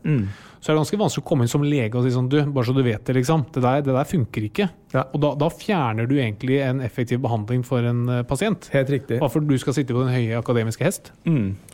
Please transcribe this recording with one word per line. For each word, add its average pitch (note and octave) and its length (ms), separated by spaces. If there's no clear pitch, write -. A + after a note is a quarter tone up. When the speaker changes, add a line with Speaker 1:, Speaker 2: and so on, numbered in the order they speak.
Speaker 1:
Mm. B2 240
Speaker 2:
så - 100
er D#3 40
det D#3 100
ganske G3+ 140
vanskelig D#3 240
å - 40
komme D3 160
inn A#2 60
som D3 140
lege C3+ 320
og B2 100
si C3 60
sånn, B2+ 180
«Du, D3 160
bare C3+ 200
så B2 100
du C3+ 80
vet A2+ 220
det, B2+ 120
liksom, C3 360
det C3 100
der, C3 180
det C3+ 140
der C#3 100
funker A#2+ 460
ikke.» G3 200
Speaker 1:
Ja. C3 200
Speaker 2:
Og D3 80
da, C#3+ 140
da D3 140
fjerner B2 580
du C3+ 100
egentlig C3 460
en C3+ 180
effektiv B2 400
behandling A#2+ 440
for B2+ 140
en, A#2+ 300
eh, B2 140
pasient. F3 480
Speaker 1:
Helt C3+ 180
riktig. B2 300
Speaker 2:
Bare C#3+ 120
for D#3+ 100
du D3 180
skal C3 160
sitte B2+ 180
på B2+ 140
den B2+ 80
høye A#2 260
akademiske A2+ 440
hest. - 260
Speaker 1:
Mm. G#2+ 300